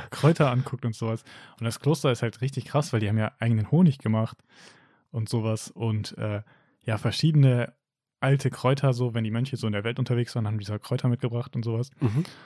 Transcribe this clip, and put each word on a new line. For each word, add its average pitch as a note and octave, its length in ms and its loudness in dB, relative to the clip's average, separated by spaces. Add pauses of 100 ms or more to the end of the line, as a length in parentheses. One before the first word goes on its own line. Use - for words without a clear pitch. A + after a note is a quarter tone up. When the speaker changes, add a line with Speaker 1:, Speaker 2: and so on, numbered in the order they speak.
Speaker 1:
Kräuter D3+ 420 2
anguckt B2+ 340 -2
und A#2 100 -2
sowas. A2+ 280 -4 (360)
Und A2+ 60 -6
das A#2 160 -6
Kloster D3 320 2
ist - 80 -4
halt A2+ 200 -4
richtig C3 240 -4
krass, - 280 -2
weil G#2+ 80 2
die G#2 80 0
haben A2 80 2
ja G#2+ 220 0
eigenen A2+ 320 0
Honig D3+ 260 6
gemacht A2 400 0 (760)
und A2+ 160 -4
sowas A2 420 -2
und, G#2+ 480 -4
äh, G#2+ 240 -4 (420)
ja, A2 140 -2
verschiedene C#3 760 2 (480)
alte C3+ 300 2
Kräuter, C3+ 420 2
so A#2+ 200 -2
wenn A2+ 100 -2
die G#2+ 80 -2
Mönche A#2 260 -2
so A2+ 100 -4
in G#2 60 0
der G2+ 100 -2
Welt A#2 160 -4
unterwegs A#2+ 360 0
waren, A2 120 -2
haben G#2+ 120 -2
die G2+ 60 -8
so G#2 140 -4
Kräuter B2+ 300 -2
mitgebracht A#2+ 460 -2
und A#2+ 80 -2
sowas. A#2 260 -2 (100)
Speaker 2:
Mhm. C3 240 0 (220)